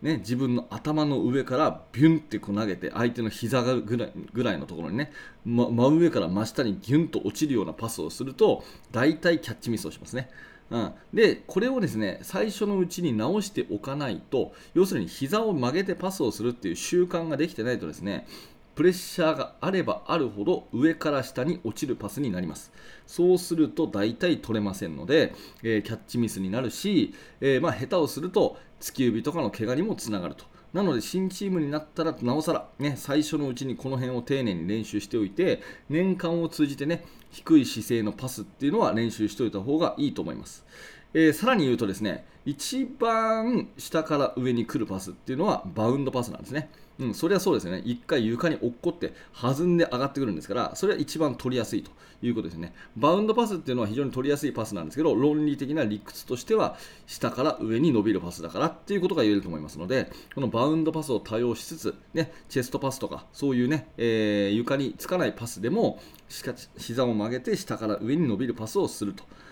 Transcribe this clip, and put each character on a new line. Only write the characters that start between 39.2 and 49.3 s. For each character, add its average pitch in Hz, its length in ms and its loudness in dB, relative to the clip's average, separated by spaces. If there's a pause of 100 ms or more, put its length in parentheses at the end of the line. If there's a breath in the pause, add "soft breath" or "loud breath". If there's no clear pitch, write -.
し - 80 -12
て 131 80 -2
お - 20 2
い 104 60 0
た 101 80 -4
方 135 180 0
が 165 200 0
い 143 100 0
い 123 60 -4
と 98 80 -4
思 78 100 -6
い 58 60 -10
ま 52 80 -14
す。 - 180 -20 (500 loud breath)
え 160 180 8
ー、 - 20 4
さ 214 140 -2
ら 262 80 6
に 165 100 4
言 127 80 4
う 110 40 4
と 120 80 0
で 95 100 -2
す 104 60 -10
ね、 92 240 -4 (200 soft breath)
一 240 400 -4
番 226 840 0 (100)
下 - 280 -2
か 151 120 0
ら 139 200 2
上 127 160 2
に 117 120 2
来 131 140 -2
る 107 60 -2
パ 95 160 -6
ス 92 100 -10
っ - 20 -12
て - 200 -8
い - 20 -4
う 135 40 -2
の 185 60 0
は 151 180 0 (120)
バ 110 140 2
ウ 135 80 2
ン 139 80 -2
ド 131 60 -2
パ 123 120 0
ス 113 80 -8
な - 60 -10
ん - 40 -16
で - 60 -16
す 110 40 -12
ね。 143 180 -6 (300 loud breath)
う 127 80 -4
ん、 107 60 0
そ 165 160 0
り 196 60 4
ゃ 180 40 4
そ 185 120 2
う - 20 6
で 104 80 2
す 90 60 -6
よ 87 40 -4
ね。 92 140 -4
一 120 200 -4
回 127 200 2
床 123 240 0
に 143 60 0
落 117 120 -2
っ 120 40 -2 (100)
こ 175 80 -2
っ 170 40 0
て - 200 -6 (200 loud breath)